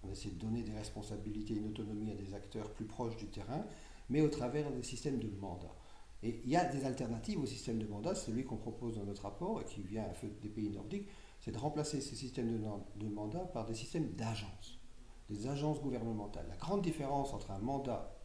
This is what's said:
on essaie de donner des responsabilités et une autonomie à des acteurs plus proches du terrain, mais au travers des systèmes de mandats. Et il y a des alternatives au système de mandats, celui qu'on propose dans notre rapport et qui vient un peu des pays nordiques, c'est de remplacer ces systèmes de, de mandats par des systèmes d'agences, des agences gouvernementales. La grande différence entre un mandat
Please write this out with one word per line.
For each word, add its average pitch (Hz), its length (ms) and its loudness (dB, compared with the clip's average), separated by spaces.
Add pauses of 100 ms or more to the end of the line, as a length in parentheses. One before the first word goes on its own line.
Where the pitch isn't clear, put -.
on 95 80 -4
essaie 98 180 -4
de 87 100 -4
donner 110 240 2
des 104 100 -2
responsabilités 107 800 -2
et 107 40 2
une 107 120 0
autonomie 107 420 0
à 95 40 -2
des 98 180 -4
acteurs 98 380 -4
plus - 140 -4
proches 113 300 -2
du 104 120 -6
terrain, 113 380 -2 (440)
mais 143 120 8
au 151 60 10
travers 143 420 4
des 127 140 0
systèmes 131 340 0
de 131 120 2 (100)
mandats. 90 340 -4 (500)
Et 110 200 0
il 127 80 2
y 165 60 8
a 180 80 8
des 135 200 2
alternatives 127 560 2
au 131 40 2
système 117 340 0
de 107 80 0
mandats, 107 280 0
celui 117 280 0
qu'on 113 140 -2
propose 113 400 -2
dans 101 80 -2
notre 98 180 -2
rapport 175 380 0
et - 20 -4
qui - 180 -6
vient 104 220 0
un 92 180 -2
peu 104 60 -2 (140)
des 104 80 -4
pays 107 200 0
nordiques, 101 380 -2 (320)
c'est - 120 -6
de 113 60 -2
remplacer 147 440 2
ces - 140 -4
systèmes 120 360 0
de, 107 520 -2
de 110 60 0
mandats 104 300 0
par 143 260 0
des 113 80 0
systèmes 135 380 0
d'agences, 110 680 -2 (480)
des 104 200 -2
agences 143 340 4
gouvernementales. 113 680 0
La 85 80 -4
grande 185 280 2
différence 139 500 4
entre - 160 -4
un 98 80 0
mandat 123 680 0